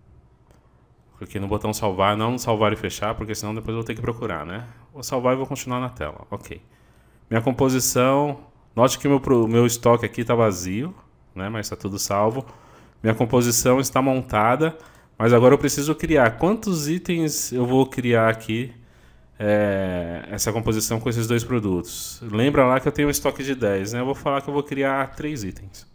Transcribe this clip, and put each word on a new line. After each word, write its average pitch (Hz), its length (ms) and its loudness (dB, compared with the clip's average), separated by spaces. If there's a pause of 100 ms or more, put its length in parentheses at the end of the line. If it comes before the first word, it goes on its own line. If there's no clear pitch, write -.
(1200)
Cliquei 95 200 -8
no 98 80 -4
botão 104 260 -2
salvar, 101 440 2
não 117 200 0
salvar 110 360 2
e - 20 -6
fechar, 104 400 -6
porque 110 180 -6
senão 107 220 -6
depois 110 140 -8
eu 113 80 -4
vou 117 80 -6
ter 117 100 -8
que 113 60 -12
procurar, 113 440 -6
né? 104 220 -10 (240)
Vou 139 100 -18
salvar 127 340 0
e - 20 -2
vou 135 100 -4
continuar 127 320 -6
na 127 80 -6
tela, 76 420 -10
ok. - 320 -12 (680)
Minha 117 140 0
composição, 131 1000 2 (360)
note 127 240 4
que - 80 -2
meu 139 120 6
pro-, 120 280 4
meu 117 180 6
estoque 117 400 4
aqui 117 180 -4
tá 120 120 0
vazio, 107 580 0 (400)
né? 95 160 -6
Mas 110 180 -8
tá - 80 -10
tudo 98 220 -6
salvo. 107 480 0 (560)
Minha 110 140 2
composição 123 640 2
está 131 200 0
montada, 131 800 2 (400)
mas 117 160 4
agora 123 220 8
eu - 20 6
preciso 143 380 0
criar. 139 420 4
Quantos 180 500 -2
itens 165 640 -2
eu 123 140 0
vou 131 220 4
criar 117 420 2
aqui, 113 420 -4 (680)
é, 98 880 0
essa 104 240 -4
composição 110 460 -2
com 123 100 -4
esses 117 160 -2
dois 117 180 0
produtos? 104 800 -4
Lembra 123 420 2
lá 127 160 4
que - 80 -2
eu 143 40 -2
tenho 147 160 0
um 143 40 0
estoque 139 320 -4
de 135 120 -4
dez, 101 380 -2
né? 120 80 -4
Eu 127 40 -4
vou 135 80 -2
falar 139 300 -4
que - 40 -16
eu 147 60 -6
vou 143 80 0
criar 135 540 -2
três 151 280 -8
itens. - 520 -12